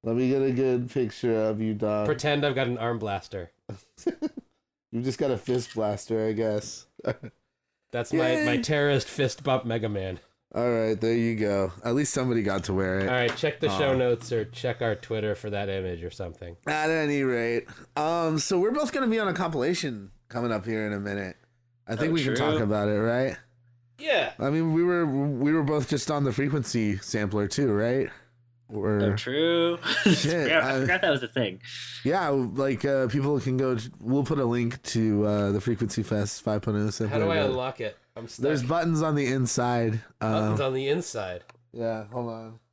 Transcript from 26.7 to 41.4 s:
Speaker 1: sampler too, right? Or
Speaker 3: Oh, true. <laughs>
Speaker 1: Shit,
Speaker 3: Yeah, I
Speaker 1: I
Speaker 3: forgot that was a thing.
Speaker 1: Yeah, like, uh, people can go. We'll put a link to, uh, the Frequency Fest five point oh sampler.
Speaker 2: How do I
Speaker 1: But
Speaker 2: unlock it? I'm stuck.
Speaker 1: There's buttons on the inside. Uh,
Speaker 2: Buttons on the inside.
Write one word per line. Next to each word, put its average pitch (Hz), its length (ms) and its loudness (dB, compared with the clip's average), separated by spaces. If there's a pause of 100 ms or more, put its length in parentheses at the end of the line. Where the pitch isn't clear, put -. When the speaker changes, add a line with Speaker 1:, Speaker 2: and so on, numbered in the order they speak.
Speaker 1:
sampler 104 500 0
too, 135 240 2
right? 117 360 2 (600)
Or 104 340 0
Speaker 3:
Oh, 101 140 2
true. 170 640 0 (140)
<laughs> - 120 0
Speaker 1:
Shit, 160 440 4
Speaker 3:
Yeah, 151 180 4
I 135 100 0
Speaker 1:
I 131 40 2
Speaker 3:
forgot 180 220 2
that 180 80 2
was 131 120 2
a 117 60 -8
thing. 101 320 -2 (440)
Speaker 1:
Yeah, 165 260 2
like, 135 560 0
uh, 135 220 2
people 139 300 2
can 127 200 0
go. 131 180 2 (240)
We'll 135 240 2
put 151 140 0
a 135 80 2
link 120 380 0
to, 107 420 2
uh, 104 260 2
the 104 80 2
Frequency 110 420 0
Fest 104 400 -2
five 107 200 -2
point 104 160 0
oh 107 120 0
sampler. 107 280 -2
Speaker 2:
How - 60 2
do - 60 2
I - 100 0
Speaker 1:
But 135 100 2
Speaker 2:
unlock 127 320 -4
it? 107 160 -8 (180)
I'm 113 120 -12
stuck. 117 160 -6
Speaker 1:
There's 143 180 2
buttons 160 400 2
on 156 120 2
the 143 120 2
inside. 120 760 2 (220)
Uh, 110 180 0
Speaker 2:
Buttons 107 220 2
on 131 100 0
the 135 160 -2
inside. 107 560 -4 (300)